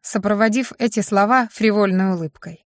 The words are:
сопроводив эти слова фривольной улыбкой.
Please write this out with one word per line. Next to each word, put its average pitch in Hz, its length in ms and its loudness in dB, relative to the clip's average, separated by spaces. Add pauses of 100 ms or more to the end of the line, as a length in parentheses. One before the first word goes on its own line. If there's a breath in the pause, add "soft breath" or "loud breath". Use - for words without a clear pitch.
сопроводив 214 760 0
эти 233 220 -2
слова 220 500 2
фривольной 190 640 0
улыбкой. 165 500 -10 (100)